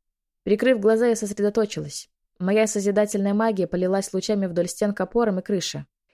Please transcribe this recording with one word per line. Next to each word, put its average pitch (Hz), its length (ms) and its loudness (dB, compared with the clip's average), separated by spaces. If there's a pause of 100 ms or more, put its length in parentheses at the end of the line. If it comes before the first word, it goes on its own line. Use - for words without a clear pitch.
(440)
Прикрыв 220 360 2
глаза, 220 280 4
я 226 80 2
сосредоточилась. 202 960 -4 (300)
Моя 208 280 2
созидательная 202 680 0
магия 208 340 0
полилась 185 460 -2
лучами 196 340 -2
вдоль 175 200 -2
стен 202 260 -2
к - 80 -6
опорам 196 380 0
и - 20 -2
крыше. 165 440 -4 (280)